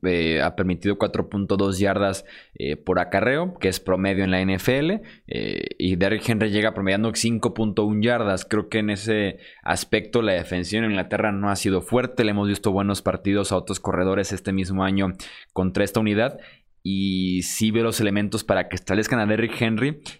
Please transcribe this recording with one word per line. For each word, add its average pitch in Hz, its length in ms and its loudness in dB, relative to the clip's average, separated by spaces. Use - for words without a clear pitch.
Eh, 82 400 2
ha 82 120 0
permitido 95 440 0
cuatro - 300 -2
punto 101 280 0
dos 98 220 0
yardas, 98 460 0
eh, 71 240 -6
por 90 220 0
acarreo, 127 560 0
que - 140 0
es 92 100 -2
promedio 95 440 0
en 92 60 0
la 92 120 2
N 95 120 0
F 123 240 0
L. 175 240 0
Eh, 50 400 -6
y 92 160 2
Derrick 98 340 0
Henry 110 220 2
llega 107 240 2
promediando 101 400 0
cinco 117 400 0
punto 107 300 0
un 107 180 2
yardas. 110 420 0
Creo 107 240 -2
que - 80 -2
en 104 140 0
ese 104 480 -2
aspecto - 580 0
la 104 120 2
defensiva 90 500 -2
de 110 60 0
Inglaterra 104 420 0
no 101 180 0
ha 101 60 0
sido 95 260 2
fuerte. 123 420 0
Le 107 80 2
hemos 101 160 0
visto 101 240 0
buenos 98 300 0
partidos 98 500 0
a 95 60 2
otros 92 220 -4
corredores 95 520 0
este 98 220 -4
mismo 95 300 0
año 95 300 2
contra 92 300 0
esta 101 180 0
unidad. 110 360 2
Y 92 640 -2
sí - 280 0
veo 113 120 2
los 113 160 -2
elementos 104 460 0
para 92 240 0
que 95 80 -6
establezcan 107 420 0
a 107 60 0
Derrick 110 360 0
Henry. 117 400 0